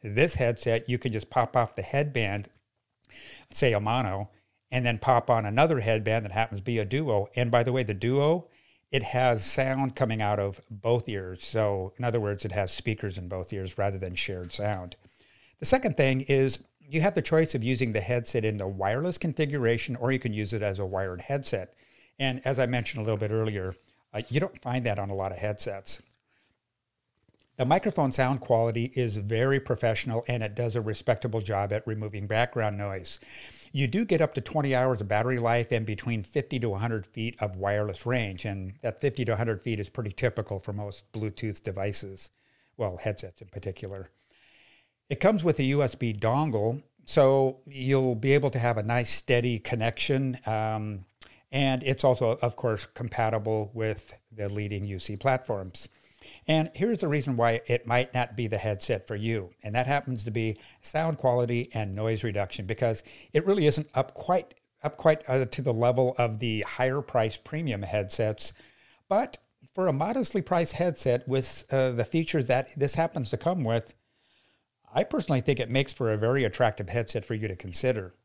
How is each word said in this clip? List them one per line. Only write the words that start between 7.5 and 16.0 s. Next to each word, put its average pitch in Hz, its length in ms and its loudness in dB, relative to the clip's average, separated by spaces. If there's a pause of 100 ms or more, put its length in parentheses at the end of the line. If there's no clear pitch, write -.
the 123 100 0
way, 131 80 0
the 107 140 -2
duo, 143 520 2 (440)
it 135 120 0
has 123 400 2
sound 131 520 0
coming 113 260 0
out 104 180 2
of 98 300 -2
both 113 400 0
ears. 92 340 -8
So 101 540 0
in 123 80 -6
other 117 140 2
words, 101 260 -2
it 101 80 -4
has 98 180 0
speakers 104 460 -4
in 90 100 -10
both 92 240 -8
ears 95 260 -6
rather 98 200 0
than 92 180 -6
shared 90 380 -6
sound. 98 420 -4 (640)
The 151 60 -4
second 254 320 2
thing 131 240 4